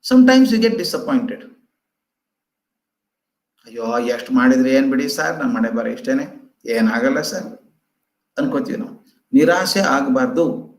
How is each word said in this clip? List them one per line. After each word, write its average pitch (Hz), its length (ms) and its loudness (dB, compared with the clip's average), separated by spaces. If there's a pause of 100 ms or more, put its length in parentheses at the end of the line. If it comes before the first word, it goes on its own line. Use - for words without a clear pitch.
Sometimes 262 440 6
we 220 60 2
get 226 200 0
disappointed. - 640 -6 (2250)
"ಅಯ್ಯೋ, 117 340 -6
ಎಷ್ಟ್ 120 320 -4
ಮಾಡಿದ್ರೆ 127 380 4
ಏನ್ 135 220 2
ಬಿಡಿ 135 180 -2
ಸರ್, 156 300 -4
ನಮ್ 123 180 -2
ಹಣೆ 113 120 0
ಬರ 113 180 -4
ಇಷ್ಟೇನೆ, - 680 -6 (120)
ಏನಾಗಲ್ಲ 117 560 0
ಸರ್," - 240 -8 (920)
ಅನ್ಕೋತೀವಿ 135 400 -4
ನಾವು. - 280 -14 (280)
ನಿರಾಸೆ 175 460 2
ಆಗ್ಬಾರ್ದು. 135 1000 0